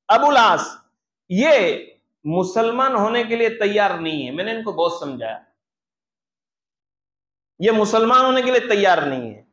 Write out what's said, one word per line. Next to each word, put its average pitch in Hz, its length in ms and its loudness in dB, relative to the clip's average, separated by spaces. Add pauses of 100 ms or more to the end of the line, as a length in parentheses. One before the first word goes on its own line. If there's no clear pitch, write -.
अबुल 277 280 4
आस 202 400 2 (520)
ये 202 680 0 (260)
मुसलमान 226 720 -2
होने 220 280 0
के 226 120 -4
लिए 233 220 0
तैयार 202 420 0
नहीं 156 260 -6
है, 123 60 -10
मैंने 185 200 -6
इनको 226 220 -8
बहुत 170 260 -2
समझाया, 117 460 -10 (2250)
ये 202 140 2
मुसलमान 226 520 2
होने 262 160 0
के 247 100 -2
लिए 247 160 2
तैयार 185 380 2
नहीं 131 180 -6
है। 107 300 -16